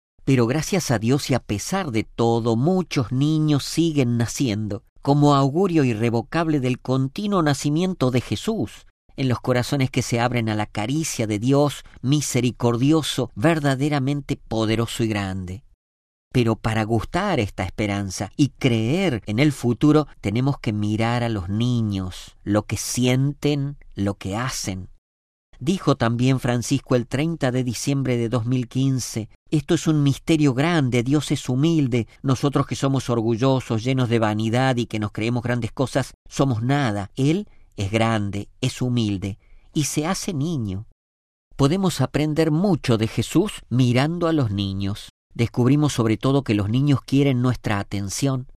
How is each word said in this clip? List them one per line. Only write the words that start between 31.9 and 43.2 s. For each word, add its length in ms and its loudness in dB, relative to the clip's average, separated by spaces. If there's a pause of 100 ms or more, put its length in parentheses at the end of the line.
nosotros 420 0
que 100 -6
somos 360 0
orgullosos, 720 0
llenos 260 0
de 80 2
vanidad 600 2
y 100 -2
que 100 -6
nos 140 -2
creemos 320 -2
grandes 280 -2
cosas, 440 -2 (120)
somos 360 0
nada. 520 0
Él 320 0 (280)
es 160 -4
grande, 580 -2 (100)
es 220 -4
humilde 560 -2 (340)
y 120 0
se 240 -2
hace 260 -4
niño". 540 -4 (720)
Podemos 440 2
aprender 480 0
mucho 480 2
de 100 0
Jesús 600 -2